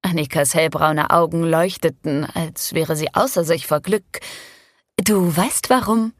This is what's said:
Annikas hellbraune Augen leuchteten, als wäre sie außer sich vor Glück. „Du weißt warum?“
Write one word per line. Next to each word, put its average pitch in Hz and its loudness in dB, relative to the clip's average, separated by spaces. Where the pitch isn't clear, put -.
Annikas 156 0
hellbraune 156 2
Augen 165 2
leuchteten, 160 0
als - -8
wäre 160 -2
sie 151 -4
außer 196 0
sich 160 -2
vor 151 0
Glück. 196 -4
„Du 180 2
weißt 214 -2
warum?“ 226 2